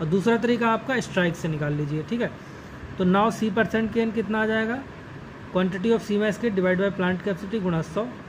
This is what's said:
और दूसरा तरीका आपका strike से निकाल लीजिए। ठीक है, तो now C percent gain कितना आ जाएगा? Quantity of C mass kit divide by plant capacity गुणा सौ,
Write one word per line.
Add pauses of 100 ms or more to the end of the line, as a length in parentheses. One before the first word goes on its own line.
और
दूसरा
तरीका
आपका
strike
से
निकाल
लीजिए।
ठीक
है, (440)
तो
now
C
percent
gain
कितना
आ
जाएगा? (720)
Quantity
of
C
mass
kit
divide
by
plant
capacity
गुणा
सौ, (260)